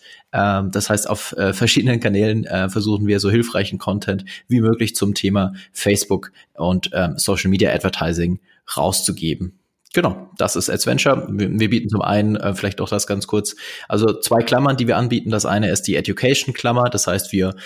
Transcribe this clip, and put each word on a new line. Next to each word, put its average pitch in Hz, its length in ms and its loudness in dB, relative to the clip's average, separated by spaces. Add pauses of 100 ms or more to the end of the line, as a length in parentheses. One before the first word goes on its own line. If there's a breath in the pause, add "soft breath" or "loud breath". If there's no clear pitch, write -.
(320 loud breath)
Ähm, 98 400 2
das 104 180 -2
heißt, 104 200 0
auf, - 240 -6
äh, 95 180 0
verschiedenen 120 480 2
Kanälen, 107 460 2
äh, 95 240 -2
versuchen 104 380 0
wir 101 120 4
so 98 100 0
hilfreichen 107 480 0
Content 98 460 -2 (240 loud breath)
wie 123 140 4
möglich 113 340 2
zum 101 180 0
Thema 98 380 2 (220 loud breath)
Facebook - 580 0 (220 soft breath)
und, 90 400 0
ähm, 87 240 0
Social 95 320 0
Media 95 240 4
Advertising 85 640 -2 (380 soft breath)
rauszugeben. 85 840 -2 (340)
Genau, 180 440 -2
das - 200 -2
ist - 120 -2
Adventure. - 640 0
Wir, 101 180 -2 (100)
wir 110 100 2
bieten 110 200 0
zum 107 120 0
einen, 104 340 2
äh, 101 180 -2
vielleicht 101 280 -4
auch 95 80 -4
das 101 180 -2
ganz 98 180 -4
kurz, - 300 -2 (320 loud breath)
also 107 320 2
zwei 117 240 2
Klammern, 135 320 2
die 127 100 0
wir 110 120 2
anbieten. 117 340 0
Das 107 140 0
eine 98 260 2
ist 98 120 -2
die 90 120 -2
Education-Klammer, 123 920 0
das - 180 -2
heißt, 95 240 -2
wir, 95 240 0 (100)